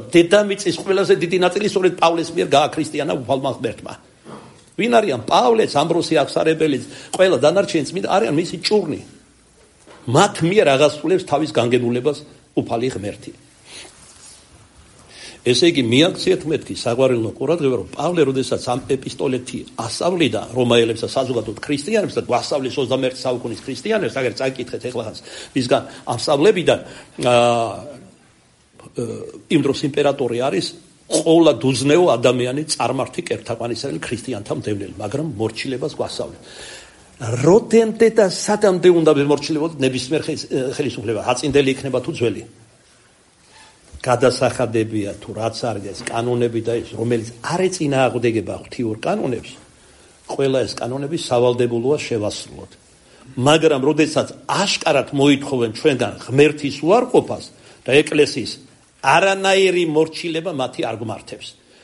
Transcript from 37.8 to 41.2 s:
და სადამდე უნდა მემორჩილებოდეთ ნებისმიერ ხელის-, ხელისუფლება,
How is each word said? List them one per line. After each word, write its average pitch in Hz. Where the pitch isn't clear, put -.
და 220
სადამდე 190
უნდა 165
მემორჩილებოდეთ 147
ნებისმიერ 131
ხელის-, 143
ხელისუფლება, 113